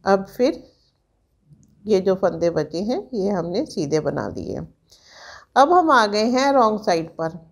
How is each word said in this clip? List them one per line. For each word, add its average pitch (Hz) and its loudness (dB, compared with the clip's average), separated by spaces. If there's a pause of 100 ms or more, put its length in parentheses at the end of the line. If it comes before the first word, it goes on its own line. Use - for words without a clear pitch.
अब 196 2
फिर - -2 (1200)
ये 202 2
जो 190 2
फंदे 170 0
बचे 156 -4
हैं 254 -4 (120)
ये 196 -2
हमने 175 -2
सीधे 156 -2
बना 139 -4
दिए। 95 -8 (920)
अब 285 6
हम 349 4
आ 226 6
गए 208 0
हैं 262 2
रॉन्ग 220 2
साइड 170 -2
पर 165 -8 (140)